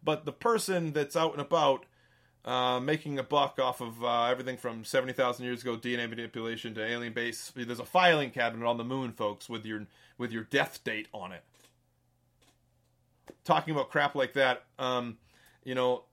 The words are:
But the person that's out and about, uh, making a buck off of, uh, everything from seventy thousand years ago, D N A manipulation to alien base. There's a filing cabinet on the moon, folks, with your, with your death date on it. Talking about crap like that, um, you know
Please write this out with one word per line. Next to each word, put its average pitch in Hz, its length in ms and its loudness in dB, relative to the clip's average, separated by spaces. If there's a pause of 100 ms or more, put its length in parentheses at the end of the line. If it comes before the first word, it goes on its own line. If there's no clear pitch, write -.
But 156 220 -2
the 143 80 -6
person 185 600 0
that's 147 220 0
out 160 160 2
and 147 100 -6
about, 139 440 4 (580)
uh, 123 360 2
making 147 380 -2
a 131 60 -4
buck 143 360 2
off - 220 0
of, 113 220 -8
uh, 120 220 2
everything 127 320 -2
from 113 260 -8
seventy 127 300 0
thousand 123 320 0
years 120 160 -4
ago, 120 140 -4
D 120 180 -4
N 120 80 -2
A 117 60 -4
manipulation 113 680 -8
to 107 100 -4
alien 120 280 -4
base. 117 420 -4
There's 120 240 -6
a 123 60 -8
filing 165 440 6
cabinet 117 360 -2
on 117 120 4
the 117 60 -6
moon, 127 280 -4
folks, 104 380 -4
with 113 160 -8
your, 107 200 -6 (320)
with 120 140 -4
your 113 120 -6
death - 400 0
date 110 300 -6
on 110 180 -10
it. 101 120 -14 (2000)
Talking 156 300 2
about 139 160 0
crap 147 260 2
like 131 180 0
that, 131 300 4 (140)
um, 123 400 -2 (460)
you 127 120 -6
know 127 360 2